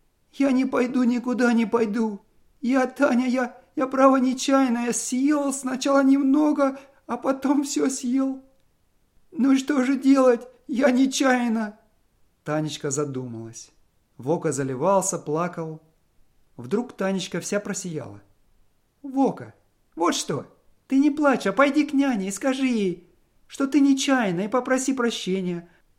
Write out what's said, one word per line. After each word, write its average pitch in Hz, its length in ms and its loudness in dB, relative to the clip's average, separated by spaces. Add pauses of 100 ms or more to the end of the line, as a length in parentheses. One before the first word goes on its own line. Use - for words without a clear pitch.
(320)
Я 277 180 0
не 262 140 2
пойду, 254 400 0
никуда 240 480 0
не 226 140 2
пойду. 220 540 -2 (400)
Я, 254 260 0
Таня, 254 400 0
я, 247 300 -2 (200)
я, 262 100 0
право, 269 300 4
нечаянно, 254 680 2
я 240 60 0
съел 277 600 0
сначала 269 500 0
немного, 277 760 4 (280)
а 240 100 -6
потом 269 480 0
всё 277 260 -2
съел. 269 520 -2 (880)
Ну 269 260 2
что 262 280 0
же 269 120 0
делать? 262 520 4 (180)
Я 269 240 2
нечаянно!» 247 880 0 (680)
Танечка 151 460 -4
задумалась. 127 800 -8 (460)
Вока 156 360 -4
заливался, 143 680 -2
плакал. 160 640 -6 (760)
Вдруг 135 360 -6
Танечка 190 480 -6
вся 202 200 -4
просияла. 160 640 -10 (800)
«Вока, 254 520 -2 (420)
вот 330 180 0
что, 135 320 -6 (400)
ты 269 120 0
не 294 120 4
плачь, 285 360 2
а 196 60 0
пойди 277 320 2
к 294 80 -10
няне 262 360 0
и 202 40 -6
скажи 262 340 -2
ей, 202 440 -2 (360)
что - 200 -4
ты 285 140 2
нечаянно, 262 640 2
и 208 60 -4
попроси 262 460 0
прощения, 185 760 -4 (300)